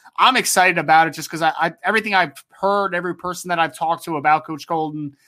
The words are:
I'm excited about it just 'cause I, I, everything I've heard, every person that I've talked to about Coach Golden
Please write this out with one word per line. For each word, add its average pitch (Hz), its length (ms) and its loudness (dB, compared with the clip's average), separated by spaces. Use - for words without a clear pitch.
I'm 240 200 4
excited 185 400 2
about 160 300 4
it 156 60 -6
just 156 160 -12
'cause 160 120 -8
I, 160 80 2
I, 165 140 -2
everything 208 300 0
I've 175 380 0
heard, 196 440 -2
every 175 200 -6
person 180 340 -10
that 170 100 0
I've 156 160 -2
talked 165 300 -4
to 165 100 -4
about 151 300 2
Coach 156 220 -12
Golden 151 480 -6